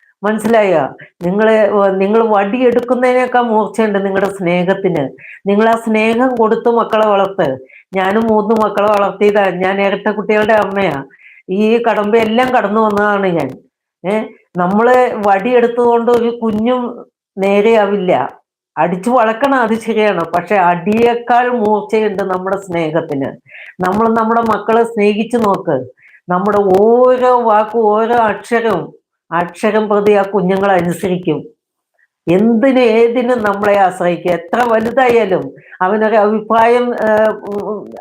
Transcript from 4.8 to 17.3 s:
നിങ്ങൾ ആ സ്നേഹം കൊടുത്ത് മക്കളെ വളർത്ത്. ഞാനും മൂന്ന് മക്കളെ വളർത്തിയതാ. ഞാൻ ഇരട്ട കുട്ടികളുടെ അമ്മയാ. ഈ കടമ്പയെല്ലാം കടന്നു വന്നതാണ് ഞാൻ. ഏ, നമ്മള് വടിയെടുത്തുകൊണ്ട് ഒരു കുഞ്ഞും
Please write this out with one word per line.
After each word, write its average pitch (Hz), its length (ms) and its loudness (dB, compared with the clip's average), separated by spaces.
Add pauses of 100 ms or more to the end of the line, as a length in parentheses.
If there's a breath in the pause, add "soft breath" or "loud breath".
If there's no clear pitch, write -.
നിങ്ങൾ 208 220 2
ആ 226 40 4
സ്നേഹം 226 640 0
കൊടുത്ത് 226 320 0
മക്കളെ 220 380 0
വളർത്ത്. 196 520 0 (360 loud breath)
ഞാനും 196 320 0
മൂന്ന് 214 380 0
മക്കളെ 202 240 0
വളർത്തിയതാ. 202 640 0
ഞാൻ 185 320 -2
ഇരട്ട 196 260 -2
കുട്ടികളുടെ 214 460 0
അമ്മയാ. 196 500 -2 (460 loud breath)
ഈ 214 400 0
കടമ്പയെല്ലാം 214 580 0
കടന്നു 220 320 0
വന്നതാണ് 208 460 0
ഞാൻ. 160 240 -2 (600)
ഏ, 220 140 -2 (320 loud breath)
നമ്മള് 220 720 2
വടിയെടുത്തുകൊണ്ട് 240 840 2
ഒരു 233 320 0
കുഞ്ഞും 233 640 -4 (320)